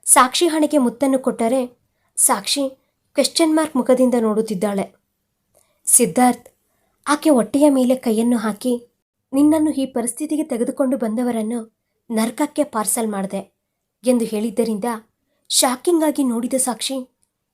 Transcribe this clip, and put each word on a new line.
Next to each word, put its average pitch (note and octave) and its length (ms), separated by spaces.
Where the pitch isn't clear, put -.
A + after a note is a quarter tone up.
ಸಾಕ್ಷಿ C4+ 420
ಹಣೆಗೆ D4+ 300
ಮುತ್ತನ್ನು C4 420
ಕೊಟ್ಟರೆ, B3 580
ಸಾಕ್ಷಿ C4 540
ಕ್ವೆಶ್ಚನ್ D#4 420
ಮಾರ್ಕ್ D#4 200
ಮುಖದಿಂದ B3+ 440
ನೋಡುತ್ತಿದ್ದಾಳೆ. G#3+ 840
ಸಿದ್ಧಾರ್ಥ್ A#3+ 640
ಆಕೆ D4 220
ಹೊಟ್ಟೆಯ C#4 400
ಮೇಲೆ B3+ 260
ಕೈಯನ್ನು A#3 420
ಹಾಕಿ, A3+ 500
"ನಿನ್ನನ್ನು D4+ 380
ಈ C4+ 140
ಪರಿಸ್ಥಿತಿಗೆ C#4+ 580
ತೆಗೆದುಕೊಂಡು C4 540
ಬಂದವರನ್ನು A3+ 800
ನರಕಕ್ಕೆ A#3+ 520
ಪಾರ್ಸಲ್ A3+ 440
ಮಾಡ್ದೆ" G3 480
ಎಂದು A#3+ 200
ಹೇಳಿದ್ದರಿಂದ A3 600
ಶಾಕಿಂಗ್ D4+ 540
ಆಗಿ D4 200
ನೋಡಿದ A#3+ 300
ಸಾಕ್ಷಿ, B3+ 560